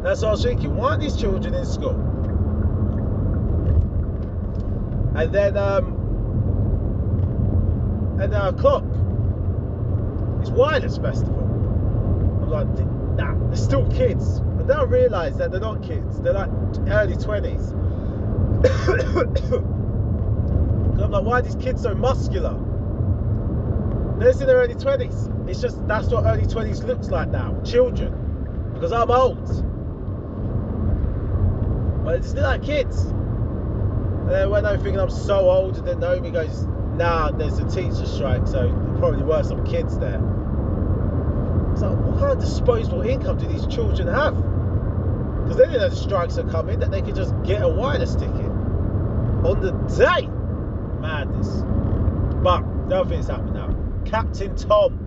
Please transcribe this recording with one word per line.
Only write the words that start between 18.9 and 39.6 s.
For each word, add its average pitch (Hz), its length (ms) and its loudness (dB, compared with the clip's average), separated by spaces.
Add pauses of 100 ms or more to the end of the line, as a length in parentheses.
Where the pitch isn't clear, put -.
I'm 196 120 0
like, 202 120 0
"Why 240 160 2
are - 20 2
these - 140 -2
kids 254 260 -2
so 208 140 -2
muscular?" - 600 0 (1600)
They're 240 100 6
in 254 100 2
their 262 180 4
early 247 180 2
twenties. - 540 -2 (180)
It's - 140 -4
just, - 260 -4
that's 214 220 0
what 220 160 2
early 220 200 2
twenties 214 380 -2
looks - 260 -4
like 165 200 0
now. - 340 -2
Children. - 500 2 (600)
Because - 180 -4
I'm 233 180 0
old. - 540 2 (2500)
But - 120 0
it's - 140 -2
still 185 140 0
like - 200 2
kids. - 420 0
And - 1200 -2
then 190 200 2
when 202 160 2
I'm 202 160 0
thinking 196 180 0
I'm 185 100 2
so 190 400 2
old, 185 280 2
and - 100 -6
then 170 120 -2
Naomi 175 320 0
goes, 160 340 -2 (300)
"Nah, 165 360 2
there's 151 280 0
a - 100 0
teacher - 360 0
strike, - 420 0
so 127 200 2
there - 300 0
probably 165 260 2
were 156 200 2
some - 220 -2